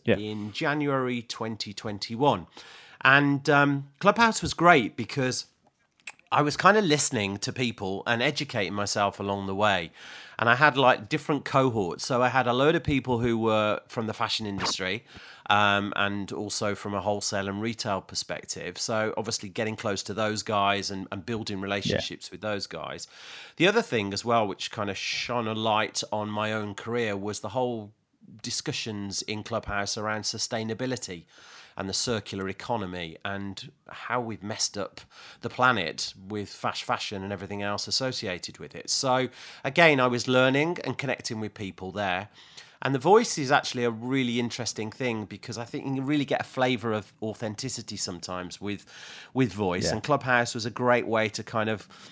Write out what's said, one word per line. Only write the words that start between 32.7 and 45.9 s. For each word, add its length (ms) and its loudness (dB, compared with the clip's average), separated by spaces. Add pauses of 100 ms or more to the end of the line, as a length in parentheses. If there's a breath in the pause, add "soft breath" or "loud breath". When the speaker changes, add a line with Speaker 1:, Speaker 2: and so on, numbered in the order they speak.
Speaker 2:
and 440 -8 (200)
how 320 -4
we've 200 -8
messed 360 -4
up 240 -8 (400 loud breath)
the 80 -6
planet 640 0 (160)
with 200 -6
fast 340 -6
fashion 380 -4
and 120 -6
everything 280 -8
else 260 -4
associated 720 -6
with 140 -14
it. 160 -14
So 380 2 (360 loud breath)
again, 360 6
I 80 6
was 200 0
learning 580 4
and 120 -6
connecting 440 -6
with 120 -6
people 380 -10
there. 380 -2 (520 loud breath)
And 140 0
the 40 2
voice 380 6
is 140 0
actually 320 2
a 60 4
really 500 0
interesting 500 -4
thing 360 -4
because 320 -10
I 80 -8
think 200 -8
you 100 -2